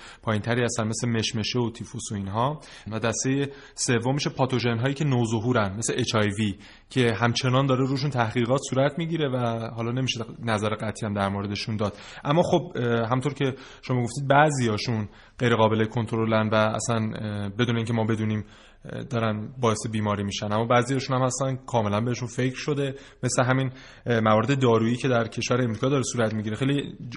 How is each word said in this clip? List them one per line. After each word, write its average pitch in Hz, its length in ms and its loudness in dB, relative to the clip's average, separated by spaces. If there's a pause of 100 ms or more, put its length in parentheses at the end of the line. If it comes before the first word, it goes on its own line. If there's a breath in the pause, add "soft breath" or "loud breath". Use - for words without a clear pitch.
(220 loud breath)
پایین‌تری 117 400 0
هستن، 113 240 0
مثل 113 220 -2
مشمشه 113 500 0
و 117 120 0
تیفوس - 420 -10
و - 20 -4
اینها. 110 460 -2 (320 loud breath)
و 110 60 -4
دسته 131 480 0 (280 loud breath)
سوم 123 400 0
می‌شه 147 160 -2
پاتوژن‌هایی 123 640 0
که 156 100 -2
نوظهورن، 117 720 2
مثل 113 200 -4
اچ 123 180 0
آی 107 140 4 (100)
وی 104 160 0 (360 loud breath)
که 120 300 4
همچنان 123 460 2
داره 135 200 2
روشون 135 240 -2
تحقیقات 120 500 0 (100)
صورت 135 280 0
می‌گیره 160 300 -2
و 117 480 -2
حالا 117 160 -2
نمیشه 123 280 -2 (240)
نظر 107 240 0
قطعی 107 380 -4
هم 101 80 -2
در 98 140 2
موردشون 101 480 -4
داد. 101 200 -2 (280 loud breath)
اما 156 180 4
خب، 175 340 0
اه، 117 320 0
همطور 131 260 0
که 143 100 -2 (380 loud breath)
شما 127 200 0
گفتید، 131 260 -2
بعضیاشون 123 800 2 (300 soft breath)
غیر 117 180 4
قابل 110 280 4
کنترلن 110 640 0
و 107 60 2
اصلاً، 110 420 2
اه، 107 520 -4
بدون 117 280 0
اینکه 113 160 -2
ما 113 120 2
بدونیم، 107 400 0 (400 soft breath)
اه، 117 200 -10
دارن 110 440 -2 (120)
باعث 113 320 2
بیماری 104 320 0
می‌شن، 101 280 -4
اما 113 120 2
بعضیاشون 127 520 2
هم 127 60 0
اصلاً 131 340 -2 (100)
کاملاً 104 340 0
بهشون 120 280 -4
فکر 127 280 -2
شده، 139 380 -4 (280 loud breath)
مثل 127 200 2
همین، 127 280 2 (360 loud breath)
اه، 117 140 2
موارد 110 400 4
دارویی 117 360 4
که 135 120 -2
در 117 160 2
کشور 123 380 -2
امریکا 117 260 0
داره 139 140 2
صورت 113 320 0
می‌گیره. 107 220 -4
خیلی 139 260 0
ج-، - 340 -12